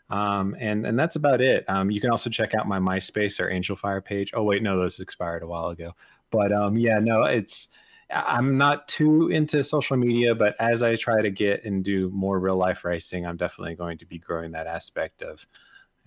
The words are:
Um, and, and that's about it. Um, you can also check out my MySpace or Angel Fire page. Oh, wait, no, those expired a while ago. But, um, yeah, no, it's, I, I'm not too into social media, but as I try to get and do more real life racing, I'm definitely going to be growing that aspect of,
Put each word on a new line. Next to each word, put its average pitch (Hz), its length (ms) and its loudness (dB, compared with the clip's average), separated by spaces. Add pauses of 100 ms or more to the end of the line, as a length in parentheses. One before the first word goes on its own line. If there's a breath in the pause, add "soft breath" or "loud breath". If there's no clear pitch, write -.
Um, 101 500 -2
and, 107 260 -2
and 117 120 0
that's 160 180 0
about 139 260 2
it. 127 260 2
Um, 95 220 0
you 104 100 0
can 120 120 0
also 117 180 -2
check 110 240 -2
out 107 140 0
my 98 120 -2
MySpace 95 600 -2
or 92 100 -2
Angel 92 260 -4
Fire 98 260 -4
page. 98 340 -4
Oh, 113 80 0
wait, 101 180 2
no, 98 160 0
those 90 220 0
expired 85 440 -6
a 82 40 -10
while 85 220 -4
ago. 85 240 -10 (360 soft breath)
But, 101 220 2
um, 104 260 2
yeah, 113 220 4
no, 113 240 4
it's, - 460 -2 (420 soft breath)
I, - 260 -2
I'm 135 200 2
not 143 300 2
too 156 420 4
into 151 340 2
social 139 340 0
media, 120 380 4
but 107 240 2
as 117 240 2
I 117 120 4
try 113 260 2
to 104 100 2
get 101 320 0
and 98 200 -2
do 95 280 0
more 98 280 0
real 95 180 2
life 92 280 0
racing, 87 400 -4
I'm 85 120 -6
definitely 87 380 -6
going 85 240 -8
to - 60 -20
be 85 140 -14
growing 82 320 -6
that 80 160 -8
aspect 82 560 -8
of, 78 240 -14 (600 soft breath)